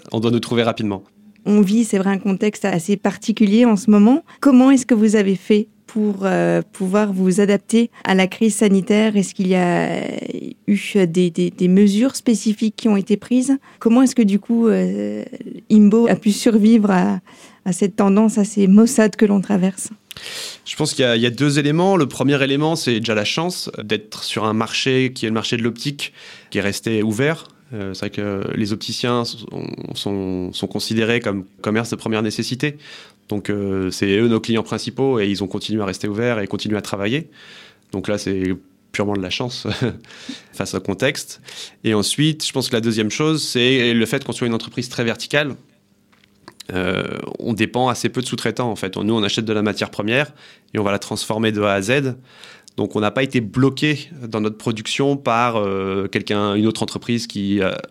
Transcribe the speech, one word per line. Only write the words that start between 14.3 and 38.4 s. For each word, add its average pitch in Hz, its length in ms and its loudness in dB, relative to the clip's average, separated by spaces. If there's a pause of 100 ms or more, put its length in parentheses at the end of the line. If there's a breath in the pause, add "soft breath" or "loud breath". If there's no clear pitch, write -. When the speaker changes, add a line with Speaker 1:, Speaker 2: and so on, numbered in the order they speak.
Speaker 2:
coup, 233 260 2
euh, 202 560 0 (480)
Inbo 214 380 8
a 202 80 4
pu 208 160 2
survivre 214 580 4
à, 185 300 2 (440 soft breath)
à 185 60 -2
cette 190 240 0
tendance 214 440 4
assez 202 280 2
maussade 220 480 6
que 226 100 2
l'on 202 160 4
traverse ? 190 500 -2 (720 loud breath)
Speaker 1:
Je - 100 -12
pense 151 200 -4
qu'il 135 100 0
y - 20 4
a, 120 80 2
il 113 80 0
y 120 40 4
a 120 40 2
deux 143 300 0
éléments. 165 360 2
Le 147 120 2
premier 135 340 0
élément, 143 320 0
c'est 123 240 0
déjà 117 160 -2
la 104 100 0
chance 175 460 -4 (100)
d'être 107 440 -6
sur 107 220 -4
un 107 60 0
marché 127 600 0
qui 120 140 -8
est - 20 -2
le 107 60 -2
marché 113 220 -4
de 113 60 -6
l'optique, 139 500 -6 (380 loud breath)
qui 101 80 -4
est 98 40 0
resté 104 420 -2
ouvert. 131 420 -2 (280)
Euh, 98 200 -10
c'est 98 120 -10
vrai 101 40 -10
que 101 340 -6 (100)
les 104 180 -2
opticiens 120 520 -4
sont, 117 220 -12 (480)
sont, 92 580 -6
sont - 160 -6
considérés 113 500 -2
comme 98 260 -4 (180)
commerce 113 280 -2
de 110 60 -6
première 110 260 -4
nécessité. 123 540 -4 (520 loud breath)
Donc, 104 220 -6
euh, 95 400 -2
c'est 101 160 -4
eux 104 220 4
nos 113 100 2
clients 113 240 -2
principaux 123 560 -2
et 101 100 0
ils 98 140 -2
ont 95 60 -2
continué 107 340 -6
à - 20 -4
rester 92 220 -6
ouverts 113 320 -2
et 98 80 -6
continuer 104 300 -6
à 101 40 -4
travailler. 107 480 -6 (640 loud breath)
Donc 95 160 -6
là, 104 120 -2
c'est 95 360 -2 (380)